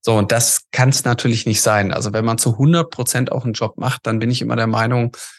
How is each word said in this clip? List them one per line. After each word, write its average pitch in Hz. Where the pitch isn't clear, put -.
So, 113
und 104
das -
kann's 131
natürlich 117
nicht 110
sein. 101
Also 104
wenn 110
man 113
zu 113
hundert 165
Prozent 123
auch 127
einen 113
Job -
macht, -
dann 113
bin 117
ich 123
immer 113
der 113
Meinung, 117